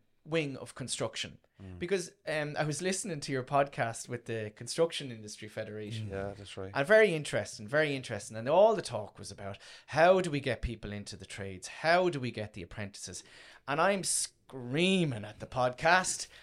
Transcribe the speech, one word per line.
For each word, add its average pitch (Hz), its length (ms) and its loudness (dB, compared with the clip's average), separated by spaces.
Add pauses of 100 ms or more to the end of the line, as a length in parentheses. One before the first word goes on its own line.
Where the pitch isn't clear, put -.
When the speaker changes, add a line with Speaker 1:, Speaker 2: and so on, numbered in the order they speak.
(260)
Speaker 1:
wing 151 320 0
of - 180 -14
construction. - 600 -6 (240)
Speaker 2:
Mm. 92 180 -12
Speaker 1:
Because, 175 320 -2 (160)
um, 151 300 -4
I 156 60 0
was 151 180 -2
listening - 400 -2
to 147 100 -6
your 131 120 -2
podcast 139 640 0
with 123 160 -8
the 110 300 -4
Construction 151 560 -2
Industry 107 360 -14
Federation. 107 600 -8
Speaker 2:
Yeah, 98 280 -4
that's 101 200 -16
right. 98 160 -8
Speaker 1:
And 143 140 0
very 214 280 8
interesting, 113 520 -4
very 143 280 2
interesting. 113 420 -8
And 113 120 -6
all 208 260 8
the 170 60 -2
talk 104 360 -8
was 101 140 -12
about 98 260 -10 (300)
how 175 340 8
do 175 80 -2
we 143 100 0
get 131 220 -2
people 110 300 -4
into 104 260 -8
the 95 80 -16
trades? 98 420 -10
How 175 420 4
do 143 100 -2
we 123 120 -2
get 107 220 -8
the 101 80 -10
apprentices? 98 600 -10 (440)
And 143 140 0
I'm 190 220 4
screaming 143 1200 0
at 107 140 -14
the - 80 -10
podcast, 160 800 2 (160)